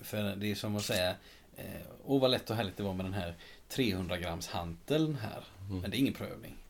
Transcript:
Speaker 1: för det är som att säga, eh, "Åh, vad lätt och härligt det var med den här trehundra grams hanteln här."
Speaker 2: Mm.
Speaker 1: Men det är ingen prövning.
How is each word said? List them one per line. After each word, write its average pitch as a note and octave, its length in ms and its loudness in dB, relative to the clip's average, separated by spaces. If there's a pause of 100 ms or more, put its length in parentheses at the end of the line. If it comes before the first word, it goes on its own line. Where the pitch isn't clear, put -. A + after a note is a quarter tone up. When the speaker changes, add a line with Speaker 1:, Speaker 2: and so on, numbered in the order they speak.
Speaker 1:
för G#2 340 -2
det G#2 160 0
är G2 40 0
som G#2 200 0
att G2+ 80 0
säga, F#2 260 2 (460)
eh, C3+ 100 -10 (380)
"Åh, C#3 180 4
vad B2+ 100 8
lätt A#2 180 2
och A2 60 2
härligt G#2+ 220 0
det G#2 60 -2
var G2 100 2
med F#2 120 0
den F#2 80 -2
här E2+ 220 -2 (340)
trehundra F#2 480 2
grams E2+ 300 -2
hanteln C#3+ 680 0
här." A2+ 280 -6 (260)
Speaker 2:
Mm. F#2 120 -2
Speaker 1:
Men F#2+ 100 -4
det A2 60 0
är - 20 4
ingen C3+ 140 4
prövning. F#2+ 420 -8 (140)